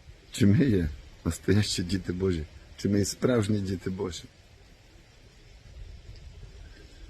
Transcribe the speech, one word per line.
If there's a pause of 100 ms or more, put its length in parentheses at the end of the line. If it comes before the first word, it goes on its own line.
(320)
чи
ми
є (360)
настоящі
діти
Божі, (320)
чи
ми
є
справжні
діти
Божі. (2750)